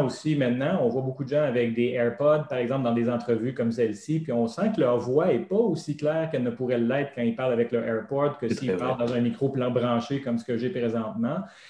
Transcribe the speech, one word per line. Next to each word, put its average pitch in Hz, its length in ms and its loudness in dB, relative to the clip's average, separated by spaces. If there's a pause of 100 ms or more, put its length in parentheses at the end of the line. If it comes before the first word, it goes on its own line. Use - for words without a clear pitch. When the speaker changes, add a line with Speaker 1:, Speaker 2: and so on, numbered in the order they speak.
Speaker 1:
aussi 147 320 0
maintenant. 135 480 0
On 120 40 4
voit 123 120 0
beaucoup 131 240 -4
de 123 60 -8
gens 147 120 2
avec 120 320 2
des 120 180 2
AirPods, 143 560 2
par 127 100 -4
exemple, 127 260 0
dans 117 80 2
des 117 160 2
entrevues 120 460 0
comme 117 180 0
celle-ci. 117 480 0
Puis 139 120 -6
on 117 140 2
sent 190 300 0
que 165 40 0
leur 120 180 4
voix 135 300 2
n'est 127 100 4
pas 185 180 -2
aussi 170 400 0
claire 160 340 0
qu'elle 131 120 0
ne 123 80 0
pourrait 123 280 -2
l'être 135 360 0
quand 120 80 -4
ils 113 120 2
parlent 131 200 0
avec 117 180 2
leur 117 120 0
AirPod 131 540 -2
que 120 100 -4
Speaker 2:
C'est 113 60 0
Speaker 1:
s'ils 127 140 -4
Speaker 2:
très 117 80 0
Speaker 1:
parlent 123 220 -2
Speaker 2:
vrai. 120 80 0
Speaker 1:
dans 123 80 -2
un 120 60 2
micro 120 280 0
plan 123 220 0
branché 120 500 0
comme 117 180 -2
ce 113 60 -6
que 117 140 -2
j'ai 123 100 0
présentement. 117 720 -2 (320)